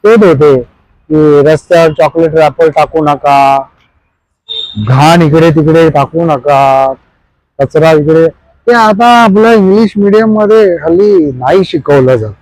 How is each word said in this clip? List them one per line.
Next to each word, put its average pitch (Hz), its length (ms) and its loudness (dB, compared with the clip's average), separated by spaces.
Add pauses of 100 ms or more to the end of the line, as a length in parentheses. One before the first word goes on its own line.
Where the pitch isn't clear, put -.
देत 214 200 2
होते 143 480 0 (380)
की 151 360 2
रस्त्यावर 156 460 0
चॉकलेट 160 420 -2
रॅपर 160 340 0
टाकू 156 360 -2
नका, 139 580 0 (1300)
घाण 151 340 2
इकडे 160 280 2
तिकडे 160 400 0
टाकू 147 340 -4
नका, 135 680 0 (680)
कचरा 160 340 0
इकडे, 160 360 0 (380)
ते 240 80 2
आता 233 480 2
आपलं 220 300 2
इंग्लिश 202 440 0
मीडियम 214 380 0
मध्ये 214 400 2
हल्ली 165 580 0
नाही 135 320 -2
शिकवलं 135 520 0
जात. 107 260 -8